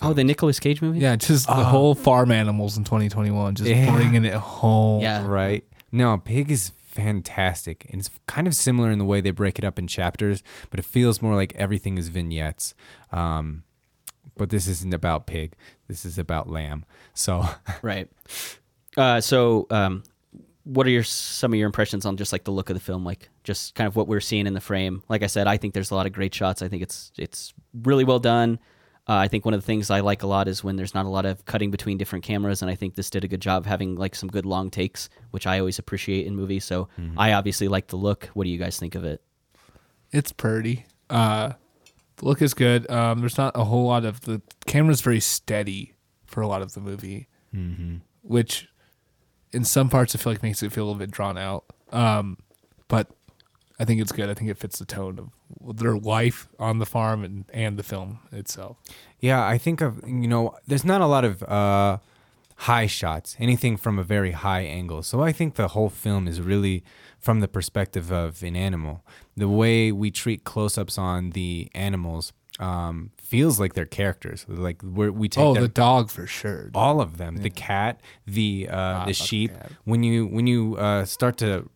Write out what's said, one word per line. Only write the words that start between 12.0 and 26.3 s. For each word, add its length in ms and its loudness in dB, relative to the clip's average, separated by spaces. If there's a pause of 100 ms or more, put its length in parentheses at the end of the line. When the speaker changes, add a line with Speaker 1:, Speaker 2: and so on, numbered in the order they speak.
Speaker 2:
vignettes. 640 -4 (400)
Um, 500 -2 (720)
but 140 -2
this 180 0
isn't 260 -2
about 320 -2
Pig. 280 -8 (340)
This 160 -12
is 140 -8
about 320 -4
Lamb. 340 -6 (300)
So 320 0 (180)
<laughs> 180 -10
Speaker 1:
Right. 280 -4 (880)
Uh, 240 6
so, 480 4
um, 340 0 (640)
what 200 2
are 60 4
your, 120 4
some 500 -4
of 60 2
your 80 2
impressions 380 -2
on 120 -4
just, 160 -6
like, 100 -4
the 80 -6
look 180 -4
of 60 -2
the 60 -4
film, 240 -6
like, 240 -10 (160)
just 300 -6
kind 120 0
of 80 -4
what 140 2
we're 100 2
seeing 280 0
in 60 -2
the 80 -4
frame? 460 -4
Like 160 -2
I 40 2
said, 200 0
I 80 4
think 180 -4
there's 180 -4
a 40 -2
lot 120 0
of 60 -6
great 220 -4